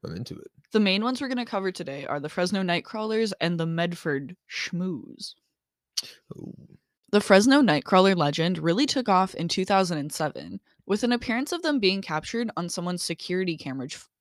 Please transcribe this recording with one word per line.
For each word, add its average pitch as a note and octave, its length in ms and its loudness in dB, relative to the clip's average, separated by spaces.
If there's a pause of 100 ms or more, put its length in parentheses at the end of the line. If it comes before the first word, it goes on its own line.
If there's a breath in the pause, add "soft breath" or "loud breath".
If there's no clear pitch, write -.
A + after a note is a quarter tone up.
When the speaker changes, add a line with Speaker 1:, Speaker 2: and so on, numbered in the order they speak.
Speaker 1:
I'm E2 100 -10
into G#2+ 240 -10
it. - 100 -18 (220)
Speaker 2:
The A3 80 0
main G3+ 240 2
ones B3 180 -4
we're C#4+ 80 -4
gonna B3 160 -4
cover F#3+ 280 -4
today C#3+ 340 -10
are C#3+ 140 -4
the D3 80 -8
Fresno F#3 340 -2
Nightcrawlers G#3+ 800 -2
and E3+ 180 0
the E3 80 -2
Medford E3 720 -2 (120)
Schmooze. - 840 -8 (1040 loud breath)
Speaker 1:
Oh. - 180 -14 (560)
Speaker 2:
The G#3 100 6
Fresno A#3+ 420 8
Nightcrawler F#3 540 6
legend E3 420 0
really E3+ 280 2
took C4 220 -2
off F#3+ 260 2
in E3+ 140 -4
two F#3+ 160 -2
thousand F#3 340 2
and D3 140 -6
seven, D#3+ 480 -6 (260)
with G#3 160 0
an A#3+ 100 2
appearance A#3+ 400 -2
of F4 100 -6
them D4 180 2
being G3 220 2
captured A3 540 -4
on E3+ 120 -4
someone's F3 340 -4
security F3+ 540 -4
camera C3+ 340 -6
f-, - 180 -14 (120)